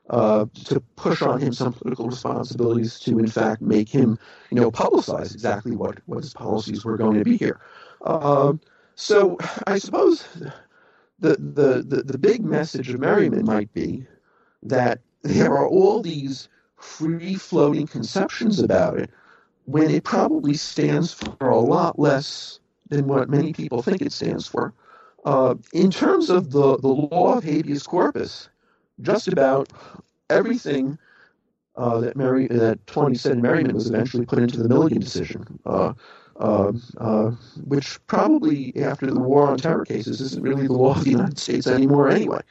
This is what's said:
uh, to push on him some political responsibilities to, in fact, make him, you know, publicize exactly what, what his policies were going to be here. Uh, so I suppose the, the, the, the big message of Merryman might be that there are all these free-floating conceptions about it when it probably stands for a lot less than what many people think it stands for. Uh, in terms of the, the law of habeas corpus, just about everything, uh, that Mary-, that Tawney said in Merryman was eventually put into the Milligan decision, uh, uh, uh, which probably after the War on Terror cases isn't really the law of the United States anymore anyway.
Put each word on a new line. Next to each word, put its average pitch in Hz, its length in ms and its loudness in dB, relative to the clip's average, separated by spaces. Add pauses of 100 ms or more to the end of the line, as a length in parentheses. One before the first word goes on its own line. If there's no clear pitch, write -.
uh, 107 360 2 (200)
to - 160 -2 (160)
push 170 240 -2
on 139 180 0
him 131 140 -2
some 127 180 -2
political 120 340 -8
responsibilities 117 920 -4
to, 113 180 0
in 113 100 2
fact, 113 340 -2
make 107 260 2
him, 123 320 2 (300)
you 123 100 0
know, 120 100 4
publicize 117 640 0
exactly 113 420 -4
what, 98 300 -6
what - 160 -8
his - 120 -16
policies - 500 -6
were 113 140 -4
going - 200 2
to 208 60 2
be 240 140 4
here. - 220 -2 (440)
Uh, 143 500 2 (420)
so 196 420 2 (280)
I 202 140 0
suppose 349 480 0 (880)
the, - 200 2
the, 139 500 0
the, 139 160 -2
the 131 140 -8
big 214 260 2
message 147 460 -4
of 123 100 -6
Merryman 170 460 2
might - 280 -2
be 135 320 -6 (580)
that 123 360 -2 (240)
there 214 320 2
are 139 120 2
all 190 340 4
these 143 480 -8 (280)
free-floating 165 1080 -2
conceptions 123 760 -2
about 92 380 2
it - 140 -6 (540)
when 151 260 2
it 147 120 0
probably 156 520 0
stands 151 580 -2
for - 360 -4
a 117 100 4
lot 165 400 2
less 147 600 -2 (300)
than 143 180 0
what 135 220 0
many 147 240 0
people 123 300 -6
think 190 180 -2
it - 100 -4
stands - 360 -6
for. 120 260 -4 (500)
Uh, 131 300 2 (200)
in 175 180 4
terms 330 400 2
of 180 200 2
the, 143 280 4
the 135 80 -2
law 147 500 2
of 240 60 -4
habeas 285 400 -4
corpus, - 680 -4 (500)
just 190 280 -2
about 135 420 2 (640)
everything, 151 640 0 (800)
uh, 120 240 0
that 120 180 -4
Mary-, 131 300 0
that 117 400 0
Tawney 143 280 0
said 139 180 -2
in 120 100 0
Merryman 131 320 2
was 110 120 -2
eventually 120 380 -2
put 135 140 0
into 120 180 0
the 117 100 0
Milligan 147 320 4
decision, - 680 -8
uh, - 260 0 (460)
uh, 208 320 2 (260)
uh, 120 320 0 (340)
which 139 440 -4
probably 156 720 2
after 139 280 -2
the 131 140 0
War 139 280 6
on 135 100 0
Terror 165 280 -2
cases 113 340 -6
isn't 131 220 -6
really 135 240 0
the 131 80 0
law 131 220 4
of - 80 0
the 135 80 2
United - 260 2
States - 300 -2
anymore 135 420 4
anyway. - 420 0